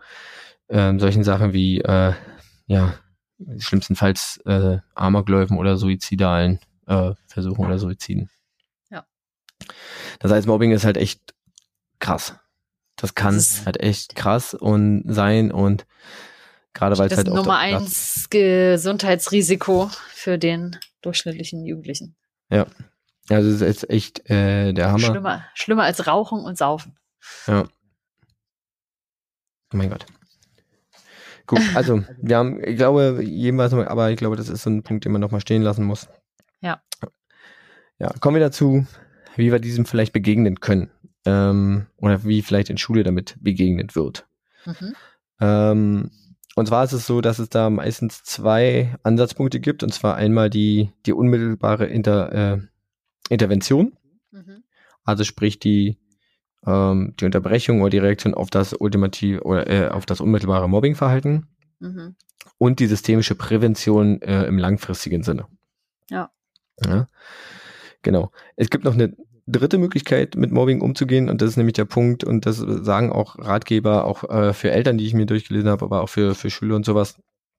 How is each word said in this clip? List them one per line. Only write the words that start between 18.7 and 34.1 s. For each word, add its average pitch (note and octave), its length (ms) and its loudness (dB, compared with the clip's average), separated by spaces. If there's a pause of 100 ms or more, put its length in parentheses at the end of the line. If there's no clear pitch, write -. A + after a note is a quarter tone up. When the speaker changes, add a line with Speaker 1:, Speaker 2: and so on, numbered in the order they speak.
Speaker 2:
für - 280 -4
den E3+ 400 -4 (240)
durchschnittlichen E3 640 -8
Jugendlichen. D#3+ 500 -12 (340)
Speaker 1:
Ja. G2+ 160 2 (640)
Also G#2+ 200 4
es G#2 120 2
ist G2 280 0
echt, - 400 -4
äh, G2+ 440 2
der F2+ 140 0
Hammer. G2+ 120 2
Speaker 2:
Schlimmer, E3+ 540 -2
schlimmer A3 300 0
als E3+ 240 -2
Rauchen G#3 320 0
und F3+ 180 -10
Saufen. D3+ 400 -4 (480)
Speaker 1:
Ja. G#2 200 0 (2000)
Oh G#2 40 -2
mein F#2+ 120 0
Gott. - 160 -12 (1400)
Gut, A3 140 2
Speaker 2:
<laughs> G#3 160 0
Speaker 1:
also B2 280 2 (180)
wir A#2 160 2
haben, B2+ 260 -2
ich A2+ 140 -4
glaube, C3 440 4
jedem A#2 360 -2
war B2+ 80 2
es B2 80 0
noch, A#2+ 120 2
aber A2 260 0